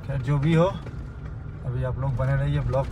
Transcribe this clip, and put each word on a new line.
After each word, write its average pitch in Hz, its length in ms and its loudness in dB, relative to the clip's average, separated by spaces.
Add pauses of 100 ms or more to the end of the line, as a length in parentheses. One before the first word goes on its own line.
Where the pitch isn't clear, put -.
खैर 135 160 -2
जो 143 160 2
भी 156 160 4
हो, 165 120 8 (1000)
अभी 123 180 -2
आप 123 140 -2
लोग 135 180 0
बने 135 200 2
रहिए 143 240 2
ब्लॉग 131 320 0